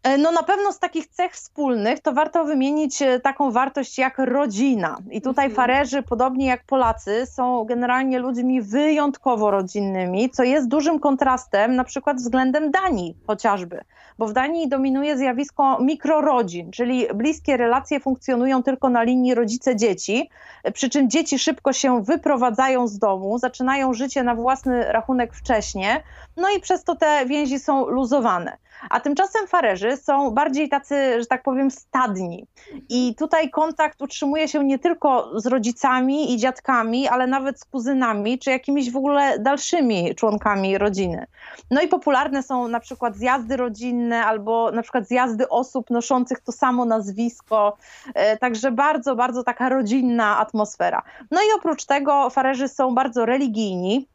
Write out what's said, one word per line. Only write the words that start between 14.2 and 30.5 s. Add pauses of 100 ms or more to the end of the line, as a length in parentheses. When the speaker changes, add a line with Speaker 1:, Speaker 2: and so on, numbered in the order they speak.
Speaker 1:
w
Danii
dominuje
zjawisko
mikrorodzin,
czyli
bliskie
relacje
funkcjonują
tylko
na
linii
rodzice-dzieci, (340)
e,
przy
czym
dzieci
szybko
się
wyprowadzają
z
domu,
zaczynają
życie
na
własny
rachunek
wcześnie, (340)
no
i
przez
to
te
więzi
są
luzowane. (320)
A
tymczasem
farerzy
są
bardziej